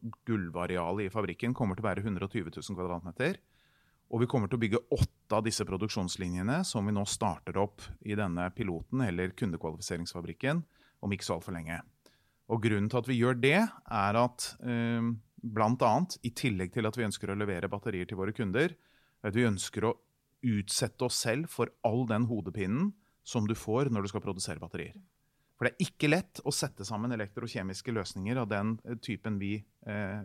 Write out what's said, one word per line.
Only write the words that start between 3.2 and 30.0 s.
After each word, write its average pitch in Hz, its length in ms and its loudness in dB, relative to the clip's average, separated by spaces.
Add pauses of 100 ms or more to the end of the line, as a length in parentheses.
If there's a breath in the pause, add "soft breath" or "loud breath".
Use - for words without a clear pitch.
Og 117 120 2
vi 123 40 6
kommer 117 220 0
til 131 80 0
å 117 60 0
bygge 110 180 2 (100)
åtte - 460 2
av 110 80 4
disse 107 240 0
produksjonslinjene 95 960 0
som 104 240 0
vi 107 80 2
nå 101 80 2
starter 92 560 -2
opp - 220 0 (260)
i 104 80 0
denne 90 300 0 (100)
piloten, 95 480 -2
eller 90 320 0
kundekvalifiseringsfabrikken, 87 1300 -4 (420 soft breath)
om 101 80 0
ikke 95 140 -4
så 98 100 0
alt 85 80 -8
for 101 80 -8
lenge. 82 280 -6 (680 soft breath)
Og 113 160 0
grunnen 107 240 2
til 123 140 2
at 123 80 -8
vi 127 100 2
gjør 123 200 6
det, 139 200 6
er 107 560 2
at, 123 300 2 (180)
eh, 117 460 0 (340)
blant 110 400 4
annet, 123 400 4
i 120 60 0
tillegg 92 420 0
til 113 160 2
at 107 80 -2
vi 120 80 0
ønsker - 240 -2
å 98 80 0
levere 98 320 0
batterier 95 400 -4
til 101 80 -6
våre 98 160 -2
kunder, 123 400 2
er - 560 -12
at 98 80 -2
vi 123 80 6
ønsker 104 400 0
å 113 120 2 (460)
utsette 110 640 0
oss - 220 0
selv 135 240 0
for - 180 0 (160)
all 120 220 4
den 110 200 4
hodepinnen 107 640 0 (320 soft breath)
som 107 220 0
du 110 80 2
får 120 380 0
når 104 100 2
du 98 60 -2
skal 101 160 -4
produsere 92 340 -4
batterier. 85 380 -8 (640)
For 120 80 0
det - 80 2
er 180 100 -2
ikke - 240 0
lett 170 380 2
å 139 80 0
sette 117 320 -4
sammen 110 260 -4
elektrokjemiske 107 800 -6
løsninger 104 480 -2
av 113 80 0
den, 107 380 0
eh, 117 80 -6
typen 110 440 -4
vi, 101 260 -4 (220)
eh, 104 380 -4